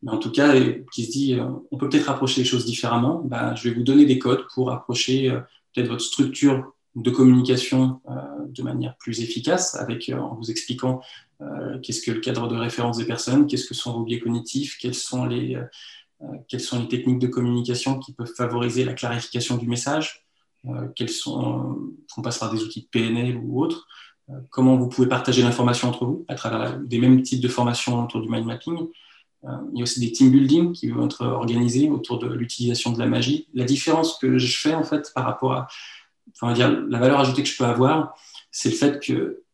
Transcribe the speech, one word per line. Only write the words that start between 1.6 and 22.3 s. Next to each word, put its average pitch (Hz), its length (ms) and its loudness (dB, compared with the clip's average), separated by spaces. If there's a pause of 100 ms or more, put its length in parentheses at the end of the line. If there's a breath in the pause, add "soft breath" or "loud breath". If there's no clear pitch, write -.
on 135 60 -8
peut 135 120 -4
peut-être 147 200 2
approcher 131 320 0
les 123 60 2
choses 120 180 0
différemment, 120 600 0
bah, 120 300 -4
je 120 120 -4
vais 117 80 -2
vous 120 80 -2
donner 139 220 8
des 127 140 4
codes 123 340 0
pour 127 180 0
approcher, 131 580 0
euh, 123 100 -2 (340 soft breath)
peut-être 117 160 0
votre 117 140 -4
structure - 720 2 (220)
de 120 160 0
communication, 127 960 6
euh, 127 40 -10 (340)
de 127 160 -12
manière 123 340 -6
plus 113 240 -8
efficace, 123 540 -2
avec, - 340 -8
euh, 127 80 -4
en 113 180 -8
vous 113 140 -10
expliquant, 127 520 -4 (400 loud breath)
euh, 139 420 -10
qu'est-ce - 180 -8
que - 80 -6
le - 120 -4
cadre 117 260 -4
de 117 80 -4
référence 117 420 -4
des 117 80 -4
personnes, 127 400 2
qu'est-ce 127 220 -4
que - 80 -12
sont - 180 -8
vos 113 100 -4
biais 120 160 -4
cognitifs, 120 600 -4
quels 123 160 -6
sont 127 300 -4
les, 123 300 -4
euh, 123 60 -8 (600 loud breath)
euh, - 20 -16 (220)
quelles 120 140 -8
sont - 180 -4
les 117 80 -4
techniques 127 320 0
de 123 80 0
communication 120 720 -2
qui 131 140 -16
peuvent 117 220 -12
favoriser 120 480 -2
la 127 100 -4
clarification 120 640 -4
du 117 100 -4
message, 139 580 -4 (400)
euh, 123 300 -8
quels 113 140 -6
sont, - 500 -4
euh, - 360 -8 (160)
qu'on - 120 -10
passe 120 160 -6